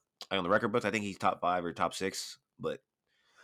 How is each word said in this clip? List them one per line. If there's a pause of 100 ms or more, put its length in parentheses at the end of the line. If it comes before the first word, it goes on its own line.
(300)
on
the
record
books,
I
think
he's
top
five
or
top
six. (220)
But (640)